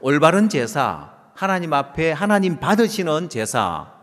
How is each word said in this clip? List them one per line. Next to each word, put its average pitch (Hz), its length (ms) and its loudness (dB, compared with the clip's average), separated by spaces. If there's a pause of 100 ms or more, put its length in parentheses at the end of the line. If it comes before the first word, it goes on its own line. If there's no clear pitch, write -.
올바른 160 480 4
제사, 113 680 -4 (200)
하나님 185 380 -2
앞에 156 400 -2
하나님 190 460 0
받으시는 180 720 0
제사 98 600 -2 (120)